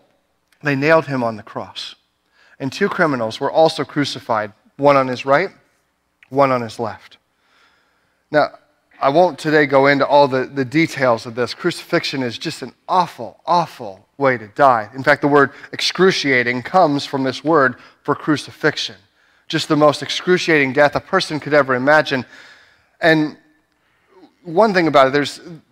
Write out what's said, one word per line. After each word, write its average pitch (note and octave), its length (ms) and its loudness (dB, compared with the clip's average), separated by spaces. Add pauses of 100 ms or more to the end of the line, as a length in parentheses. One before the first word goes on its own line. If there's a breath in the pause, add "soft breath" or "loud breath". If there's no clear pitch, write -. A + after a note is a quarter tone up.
(640)
they C#3+ 140 -2
nailed D#3 300 2
him C3 180 -4
on A2+ 120 -4
the G#2 60 -16
cross. - 520 -14 (680 soft breath)
And C3+ 120 -6
two G3 160 -2
criminals B2+ 520 -2
were C#3 100 -4
also D#3 340 2
crucified, A2+ 680 -4 (240)
one C#3 200 4
on C3 120 2
his B2 180 -8
right, D3 240 0 (800)
one C3+ 240 0
on B2 80 0
his A2 180 -10
left. G#2+ 380 -10 (1120)
Now, D3 200 2 (500)
I C3+ 80 0
won't E3 280 2
today D3+ 300 2
go C#3 220 4
into C#3 180 2
all C#3+ 220 4
the, C3 160 -2
the C#3 200 -6
details C3 600 -2
of A#2 80 -14
this. A#2+ 200 -6
Crucifixion - 680 -6
is A#2 160 -6
just - 240 -10
an - 100 -14 (160)
awful, D3+ 580 -4
awful C3+ 600 -4 (100)
way C3 220 0
to G#2+ 80 -14
die. A#2 480 2
In C3+ 80 -10
fact, C#3+ 200 2
the D3 60 0
word C#3 220 4 (220 loud breath)
excruciating B2+ 880 0
comes D3 420 0
from C3+ 200 -6
this C3 180 -6
word C#3 360 2 (260 soft breath)
for C#3+ 100 -2
crucifixion. - 800 -4 (540)
Just D#3+ 180 -4
the D#3+ 80 0
most D3 260 4
excruciating D3+ 720 0
death C#3+ 220 2
a C3+ 60 0
person E3 400 -4
could D3 140 -4
ever C3+ 200 2
imagine. C#3 500 2 (760 soft breath)
And D#3 360 2 (1080)
one F#3 280 2
thing F3 140 2
about C#3 220 4
it, C3 40 -2
there's, C#3+ 280 -2 (320)